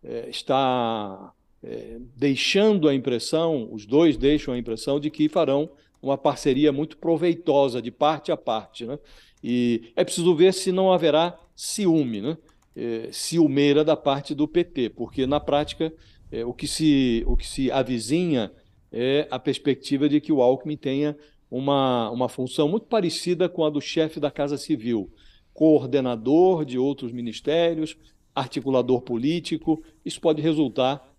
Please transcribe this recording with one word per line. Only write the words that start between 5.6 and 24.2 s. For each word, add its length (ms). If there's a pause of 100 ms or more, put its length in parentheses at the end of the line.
uma 160
parceria 520
muito 280
proveitosa 840
de 100
parte 380
a 60
parte, 500
né? 140 (420)
E 540
é 80
preciso 320
ver 180
se 200
não 180
haverá 480 (160)
ciúme, 640
né? 180 (380)
É, 340
ciumeira 760
da 100
parte 400
do 140
P 160
T, 240
porque 360
na 140
prática, 540 (360)
é, 140
o 100
que 140
se, 580
o 120
que 100
se 240
avizinha 800 (400)
é 400
a 80
perspectiva 680
de 100
que 140
o 80
Alckmin 340
tenha 400 (340)
uma, 600
uma 180
função 400
muito 200
parecida 600
com 160
a 60
do 100
chefe 400
da 120